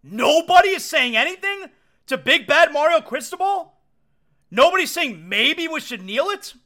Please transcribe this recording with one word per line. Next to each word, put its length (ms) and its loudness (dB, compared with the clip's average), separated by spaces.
Nobody 640 4
is 160 -4
saying 320 -2
anything 540 -4
to 120 -6
Big 280 0
Bad 260 4
Mario 300 0
Cristobal? 800 -6
Nobody's 400 2
saying 360 -6
maybe 400 -2
we 120 -8
should 240 -14
kneel 260 -4
it? 240 -10